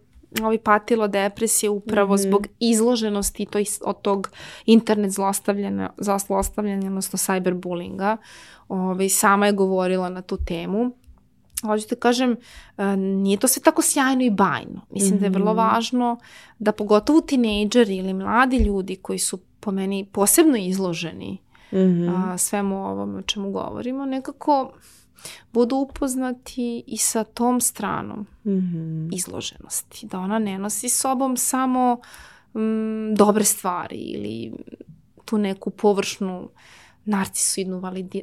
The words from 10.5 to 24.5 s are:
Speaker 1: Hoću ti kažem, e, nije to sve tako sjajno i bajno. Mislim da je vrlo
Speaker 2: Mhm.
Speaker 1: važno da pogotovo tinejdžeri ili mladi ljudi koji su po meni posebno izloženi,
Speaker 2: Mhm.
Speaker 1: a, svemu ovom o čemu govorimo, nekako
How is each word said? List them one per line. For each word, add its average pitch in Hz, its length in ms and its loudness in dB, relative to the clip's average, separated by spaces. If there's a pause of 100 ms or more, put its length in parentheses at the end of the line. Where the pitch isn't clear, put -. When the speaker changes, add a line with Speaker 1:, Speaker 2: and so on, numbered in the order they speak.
Speaker 1:
Hoću 214 280 -2
ti - 80 -4
kažem, 247 400 2 (420)
e, 196 180 0
nije 196 420 0
to 262 100 0
sve - 160 0
tako 320 180 4
sjajno 262 420 2
i 247 60 4
bajno. 190 520 0 (100)
Mislim 196 280 2
da 196 60 2
je 196 40 2
vrlo 190 180 2
Speaker 2:
Mhm. 220 100 2
Speaker 1:
važno 233 600 2 (420)
da 208 120 0
pogotovo 208 500 4
tinejdžeri 214 760 2
ili 190 180 -4
mladi 220 440 2
ljudi 196 380 2
koji 190 240 -6
su - 180 -4 (220)
po 208 120 -6
meni 190 340 -2
posebno 240 520 4
izloženi, 185 800 -4 (360)
Speaker 2:
Mhm. 180 360 4
Speaker 1:
a, 185 280 0
svemu 196 480 -2
ovom 196 300 -6
o 190 60 -10
čemu 196 300 -8
govorimo, 247 540 -6
nekako 269 680 -2 (800)